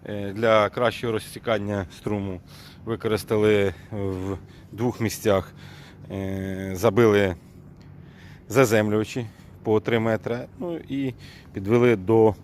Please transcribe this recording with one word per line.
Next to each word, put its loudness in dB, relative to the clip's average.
Е, -8
для 4
кращого -2
розсікання -4
струму -6
використали 0
в -6
двох -4
місцях, 0
е, -8
забили 4
заземлювачі 2
по 2
три 0
метри, -4
ну, -8
і -4
підвели 2
до 4